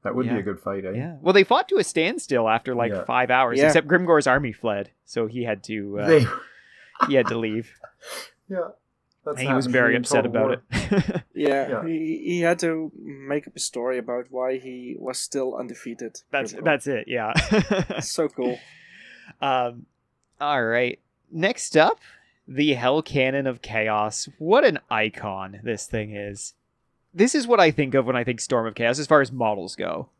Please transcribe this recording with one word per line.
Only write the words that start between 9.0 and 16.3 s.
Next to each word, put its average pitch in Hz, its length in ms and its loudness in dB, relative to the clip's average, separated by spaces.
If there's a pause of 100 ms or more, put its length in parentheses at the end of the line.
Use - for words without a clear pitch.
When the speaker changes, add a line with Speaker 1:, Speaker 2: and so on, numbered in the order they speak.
Speaker 1:
That's 147 120 -6
Speaker 2:
And 131 60 -4
he 131 40 -2
Speaker 1:
not 135 80 2
Speaker 2:
was 127 120 0
very 123 260 4
Speaker 1:
usually - 20 2
in 123 60 0
Speaker 2:
upset 120 240 2
Speaker 1:
total 120 60 -2
Speaker 2:
about 110 180 2
Speaker 1:
war. - 500 -2 (160)
Speaker 2:
it. - 140 -4
<laughs> - 40 -20
Speaker 3:
Yeah, 139 360 0
Speaker 1:
Yeah. 120 180 -4
Speaker 3:
he, 160 380 -4
he 175 160 -2
had 170 180 2
to 160 320 -2 (100)
make 143 460 -6
up - 80 -20
a - 40 -16
story 127 380 -4
about 123 320 -6
why 131 280 -4
he 127 420 -12
was 127 180 -8
still 131 380 -4
undefeated. 117 760 -12
Speaker 2:
That's, 131 240 -4